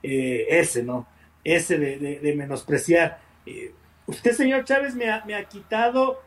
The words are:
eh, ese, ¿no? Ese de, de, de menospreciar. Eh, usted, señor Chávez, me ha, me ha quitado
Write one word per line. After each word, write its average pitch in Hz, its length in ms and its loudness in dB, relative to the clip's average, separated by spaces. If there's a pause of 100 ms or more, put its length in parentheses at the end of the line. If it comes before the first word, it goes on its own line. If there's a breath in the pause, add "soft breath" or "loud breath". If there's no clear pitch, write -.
eh, 127 460 -2
ese, 156 340 2
¿no? 123 240 -6 (380 soft breath)
Ese 165 340 2
de, 139 200 -2
de, 143 220 -6
de 147 140 0
menospreciar. 147 840 0 (260 loud breath)
Eh, - 260 -14 (340)
usted, - 260 0
señor 262 320 2
Chávez, 269 300 0
me 240 160 -2
ha, 220 140 -4
me 208 100 -8
ha 196 100 -6
quitado 240 840 0